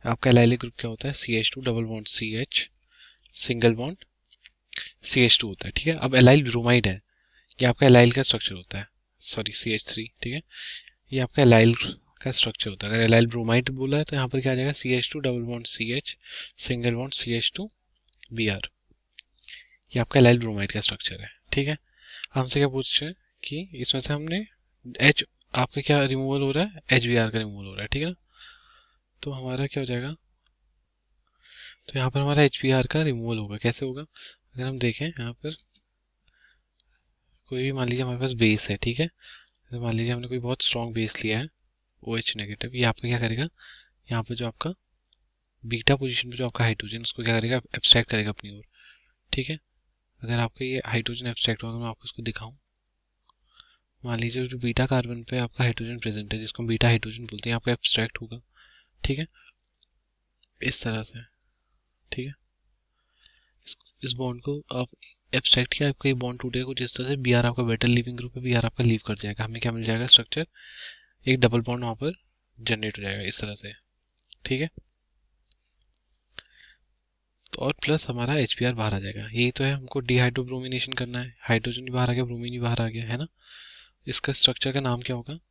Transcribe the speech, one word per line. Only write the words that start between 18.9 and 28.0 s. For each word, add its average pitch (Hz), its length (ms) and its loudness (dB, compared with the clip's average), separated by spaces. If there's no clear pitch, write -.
ये 120 60 0
आपका 120 200 2
allyl 120 240 8
bromide 104 280 -4
का 107 100 -2
स्ट्रक्चर - 400 -4
है। 98 80 -12
ठीक 139 140 0
है, 151 100 -4
हमसे 127 260 0
क्या 143 80 6
पूछ 131 340 -2
रहे 147 80 -8
हैं 185 80 -14
कि 165 240 -8
इसमें 131 200 0
से 147 120 -2
हमने 160 340 -4
एच, 135 220 6
आपका 127 280 0
क्या 147 220 4
रिमूवल 135 380 0
हो 139 100 0
रहा 151 120 2
है? 196 180 -6
एचबीआर 120 380 4
का 110 100 -4
रिमूवल 101 260 -10
हो 95 80 -12
रहा 101 80 -10
है। 107 100 -8
ठीक 139 100 -2